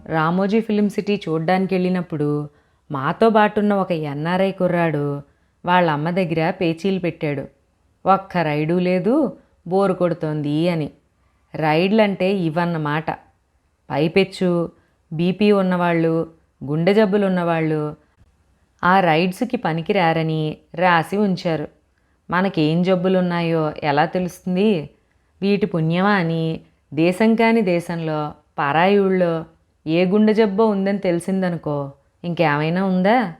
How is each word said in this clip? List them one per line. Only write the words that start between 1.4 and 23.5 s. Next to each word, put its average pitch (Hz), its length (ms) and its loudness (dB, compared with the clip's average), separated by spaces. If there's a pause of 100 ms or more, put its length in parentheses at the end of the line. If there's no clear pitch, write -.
వెళ్ళినప్పుడు 156 760 -2 (420)
మాతో 156 380 0
బాటున్న 208 440 2
ఒక 185 180 -2
ఎన్ఆర్ఐ 165 600 -2
కుర్రాడు 165 720 -2 (440)
వాళ్ళ 175 260 2
అమ్మ 151 180 -2
దగ్గర 170 400 -2
పేచీలు 185 500 -2
పెట్టాడు. 156 480 -6 (580)
"ఒక్క 190 320 0
రైడు 156 360 0
లేదు, 185 640 0 (300)
బోరు 185 260 0
కొడుతోంది" 160 760 -2
అని. 160 200 -4 (680)
రైడ్లంటే 190 760 2
ఇవన్నమాట. 160 760 -2 (800)
పైపెచ్చు 170 800 0 (420)
బీపీ 185 380 2
ఉన్నవాళ్ళు, 170 760 2 (360)
గుండె 160 300 0
జబ్బులున్నవాళ్ళు 170 1000 0 (880)
ఆ 185 160 6
రైడ్స్కి 180 580 0
పనికిరారని 165 1000 -2 (180)
రాసి 175 420 0
ఉంచారు. 175 500 -2 (640)
మనకేం 170 540 0
జబ్బులున్నాయో 175 880 0 (100)